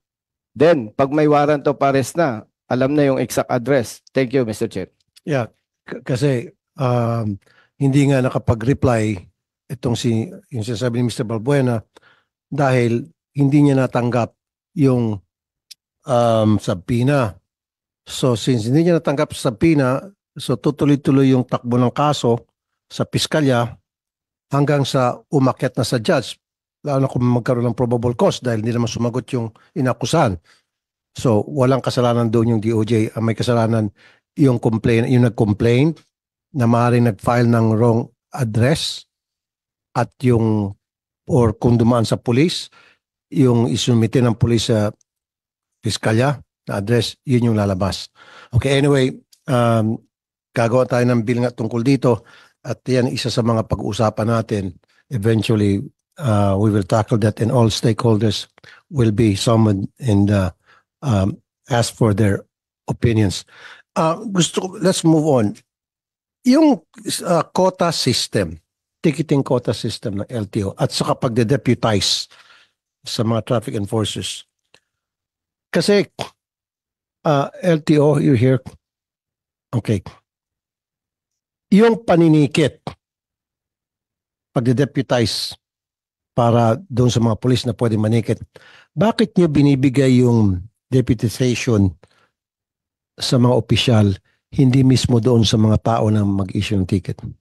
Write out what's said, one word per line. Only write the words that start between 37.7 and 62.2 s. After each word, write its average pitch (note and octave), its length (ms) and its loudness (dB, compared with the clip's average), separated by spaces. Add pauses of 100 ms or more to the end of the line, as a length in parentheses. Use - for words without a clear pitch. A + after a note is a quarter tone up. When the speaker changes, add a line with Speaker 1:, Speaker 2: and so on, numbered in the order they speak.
Speaker 2:
wrong A#2 320 2 (240)
address B2 720 -2 (920)
at A#2 100 -2 (160)
yung, A2 540 0 (500)
or A#2+ 300 2
kung A#2+ 180 2
dumaan A#2 320 2
sa - 80 -2
police, B2+ 560 -2 (640)
yung B2 340 2
isumite A#2+ 560 0
ng A#2 140 0
police A#2+ 340 0
sa G#2+ 220 0 (880)
piskalya A#2 580 -2 (300)
na A#2+ 80 -6
address, A2 480 -2
yun A#2+ 260 2
yung G#2+ 60 0
lalabas. G2 560 -2 (400)
Okay, C3+ 240 2
anyway, C#3 320 2 (400)
um, A#2 480 0 (560)
gagawa A#2+ 320 0
tayo B2 240 -2
ng A#2+ 160 0
bill A#2+ 160 -2
nga B2 80 -2
tungkol A#2 320 -6
dito B2+ 400 2 (400)
at - 240 -12
yan B2+ 240 0
isa B2+ 240 -6
sa B2+ 80 -2
mga A2+ 240 0
pag-uusapan A2 640 -4
natin G#2+ 480 -4 (320)
eventually G#2+ 720 0 (380)
uh, G2+ 400 0
we A2 100 2
will G2+ 160 0
tackle A2+ 360 0
that G#2+ 180 0
and A2+ 100 -2
all A#2 220 2
stakeholders A2+ 800 0 (400)
will A#2+ 240 0
be G2+ 240 2
summoned G#2+ 500 2 (140)
and, G2+ 280 2
uh, G2 220 0 (500)
um, G2+ 360 -2 (320)
ask A#2 240 -2
for A2 200 0
their G2+ 320 -2 (460)